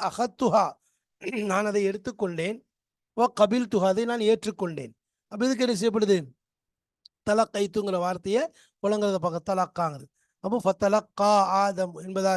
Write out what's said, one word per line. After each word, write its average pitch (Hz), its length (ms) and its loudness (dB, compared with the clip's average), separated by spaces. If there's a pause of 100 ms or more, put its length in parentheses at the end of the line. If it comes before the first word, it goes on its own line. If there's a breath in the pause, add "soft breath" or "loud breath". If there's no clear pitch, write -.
அகத்துஹா, 202 680 0 (540)
<clears throat> 208 300 -6
நான் 208 200 0
அதை 202 140 0
எடுத்துக்கொண்டேன், 196 760 -4 (580)
வ 240 180 4
கபில்துஹா, 208 540 2
அதை 196 160 0
நான் 233 220 -2
ஏற்றுக்கொண்டேன்." 180 680 -2 (400)
அப்ப 208 100 -6
இதுக்கு 254 240 0
என்ன 240 100 0
செய்யப்படுது, 202 420 2 (1080)
தலக்கைத்துங்கிற 202 720 0
வார்த்தையை 185 440 -2 (400 soft breath)
புழங்குறத 202 360 0
பார்க்க 170 300 -4
தலக்காங்கிறது. 170 580 -2 (380)
அப்போ 214 160 -2
ஃபத்தலக்கா 202 680 0 (240)
ஆதம் 190 440 0
என்பதா 190 380 -2